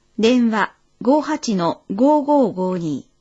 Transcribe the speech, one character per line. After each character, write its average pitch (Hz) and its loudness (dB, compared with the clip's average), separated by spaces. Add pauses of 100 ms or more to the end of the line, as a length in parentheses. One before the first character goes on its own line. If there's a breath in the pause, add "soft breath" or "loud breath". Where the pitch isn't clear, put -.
(180)
電 233 2
話 214 -2 (260)
五 277 2
八 285 -4
の 175 -2
五 277 2
五 269 2
五 185 -4
二。 156 -8 (120)